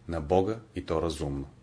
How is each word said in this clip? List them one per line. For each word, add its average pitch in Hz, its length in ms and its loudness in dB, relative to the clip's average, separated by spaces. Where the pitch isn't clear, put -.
на 82 140 -2
Бога, 95 380 2
и 90 100 -6
то 80 160 2
разумно. 73 460 -2